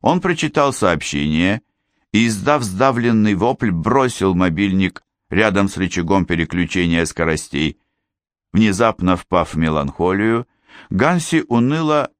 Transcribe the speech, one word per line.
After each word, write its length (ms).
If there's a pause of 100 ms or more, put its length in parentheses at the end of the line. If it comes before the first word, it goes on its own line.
Он 200
прочитал 520
сообщение 880 (500)
и, 160
издав 360
сдавленный 720
вопль, 360
бросил 600
мобильник 720 (260)
рядом 380
с 100
рычагом 480
переключения 800
скоростей. 720 (760)
Внезапно 640
впав 360
в 40
меланхолию, 920 (420)
Ганси 580
уныло 720